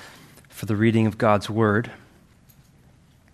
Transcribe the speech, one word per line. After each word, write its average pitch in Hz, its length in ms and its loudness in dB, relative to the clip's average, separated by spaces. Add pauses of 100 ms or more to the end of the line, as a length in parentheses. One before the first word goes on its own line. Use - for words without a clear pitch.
(500)
for - 160 -14
the 107 100 -2
reading 110 300 2
of 104 100 -2
God's 104 320 2
word. 107 420 0 (1400)